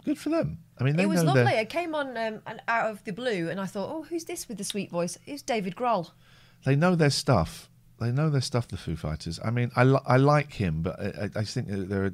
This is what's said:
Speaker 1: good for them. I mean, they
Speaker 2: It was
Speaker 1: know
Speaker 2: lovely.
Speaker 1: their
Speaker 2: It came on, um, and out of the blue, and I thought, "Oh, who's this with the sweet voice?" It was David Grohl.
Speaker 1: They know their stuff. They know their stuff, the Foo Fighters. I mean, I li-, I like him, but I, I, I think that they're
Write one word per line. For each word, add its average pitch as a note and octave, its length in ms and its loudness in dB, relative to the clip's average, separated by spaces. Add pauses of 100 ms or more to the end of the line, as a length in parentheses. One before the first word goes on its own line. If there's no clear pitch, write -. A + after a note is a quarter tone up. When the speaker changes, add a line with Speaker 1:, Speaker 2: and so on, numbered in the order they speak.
Speaker 1:
good D4 120 -2
for - 120 -6
them. D#4 300 -2 (180)
I A#2 60 -2
mean, C#3+ 120 2
they F#3 80 2
Speaker 2:
It G3+ 60 2
was F3+ 140 2
Speaker 1:
know D#3 100 4
Speaker 2:
lovely. B2 120 6
Speaker 1:
their A3+ 160 2
Speaker 2:
It A3 80 -4
came E4 260 -4
on, C#4 220 -4
um, A3 280 -4
and A3 220 -12
out A#3 240 0
of G3+ 120 -12
the G#3 100 -8
blue, F#3+ 360 -2
and F3+ 100 -6
I F#3+ 60 -4
thought, F#3+ 240 -6
"Oh, D#4+ 140 -6
who's E4 220 -8
this E4+ 220 -10
with G3+ 100 -10
the G#3 60 -8
sweet G3 260 -6
voice?" F3 360 -4
It - 60 -12
was C#4+ 100 -12
David G3+ 340 -2
Grohl. A3+ 360 0 (540)
Speaker 1:
They C3+ 100 4
know F3+ 200 4
their D#3 140 6
stuff. - 600 0 (300)
They A#2 120 -2
know D3+ 180 2
their C#3 120 2
stuff, - 260 -2
the F#2 100 -8
Foo E2 180 -4
Fighters. D#2+ 480 -6
I A2 60 -2
mean, A#2+ 260 0
I B2 80 6
li-, C3 220 6
I B2+ 120 4
like C#3+ 360 4
him, E2 300 0
but - 160 -4
I, G2 240 -4
I, G2+ 60 -4 (120)
I - 20 0
think A#2 240 -6
that F#2+ 220 -4
they're G2 240 0